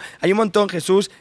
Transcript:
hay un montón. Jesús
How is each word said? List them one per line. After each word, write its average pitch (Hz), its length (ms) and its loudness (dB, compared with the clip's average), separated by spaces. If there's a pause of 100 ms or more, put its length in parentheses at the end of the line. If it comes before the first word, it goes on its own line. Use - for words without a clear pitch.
(220)
hay 180 100 2
un 202 60 2
montón. 208 320 0
Jesús 190 520 0